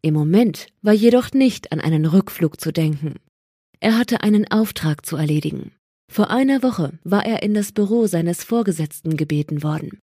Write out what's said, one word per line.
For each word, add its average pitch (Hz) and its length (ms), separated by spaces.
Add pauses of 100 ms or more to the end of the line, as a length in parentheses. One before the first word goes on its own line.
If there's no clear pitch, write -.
Im 156 140
Moment 165 540 (120)
war 208 120
jedoch 233 400
nicht 269 400
an - 80
einen 156 260
Rückflug 165 540
zu - 120
denken. 156 440 (640)
Er 220 180
hatte 240 240
einen 208 280
Auftrag 202 540
zu - 120
erledigen. 151 560 (360)
Vor - 220
einer 269 320
Woche 190 300 (100)
war 196 240
er 220 160
in 208 120
das 208 180
Büro 214 340
seines 170 380
Vorgesetzten 160 720
gebeten 147 460
worden. 156 460